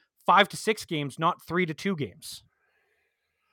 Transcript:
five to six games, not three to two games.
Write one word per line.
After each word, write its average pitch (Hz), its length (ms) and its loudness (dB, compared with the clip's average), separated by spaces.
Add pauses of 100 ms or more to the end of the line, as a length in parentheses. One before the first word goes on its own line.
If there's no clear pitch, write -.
(240)
five 190 260 6
to - 60 -12
six - 300 -4
games, 147 320 -6
not 165 260 0
three 175 220 -2
to 156 80 -6
two 196 220 -4
games. - 480 -12 (1080)